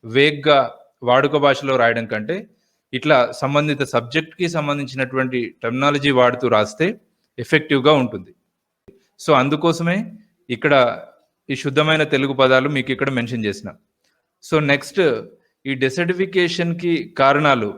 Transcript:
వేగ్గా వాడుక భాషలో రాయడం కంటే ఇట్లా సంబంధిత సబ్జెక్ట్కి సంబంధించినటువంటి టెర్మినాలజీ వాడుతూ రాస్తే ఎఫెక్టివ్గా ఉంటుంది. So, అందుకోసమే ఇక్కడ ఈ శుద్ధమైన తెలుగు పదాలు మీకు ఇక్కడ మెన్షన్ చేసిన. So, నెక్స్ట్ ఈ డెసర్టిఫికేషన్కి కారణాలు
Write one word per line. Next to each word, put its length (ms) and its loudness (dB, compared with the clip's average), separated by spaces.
వేగ్గా 400 4
వాడుక 360 2
భాషలో 380 2
రాయడం 280 0
కంటే 260 -6
ఇట్లా 220 2
సంబంధిత 420 -2
సబ్జెక్ట్కి 520 -4
సంబంధించినటువంటి 840 -4
టెర్మినాలజీ 560 -2
వాడుతూ 360 2
రాస్తే 320 0
ఎఫెక్టివ్గా 480 2
ఉంటుంది. 300 -8
So, 60 -2
అందుకోసమే 560 0
ఇక్కడ 180 2
ఈ 160 -4
శుద్ధమైన 380 0
తెలుగు 300 -2
పదాలు 320 4
మీకు 200 -4
ఇక్కడ 220 -2
మెన్షన్ 300 -4
చేసిన. 200 -8
So, 80 0
నెక్స్ట్ 300 -2
ఈ 100 -4
డెసర్టిఫికేషన్కి 1080 -2
కారణాలు 560 2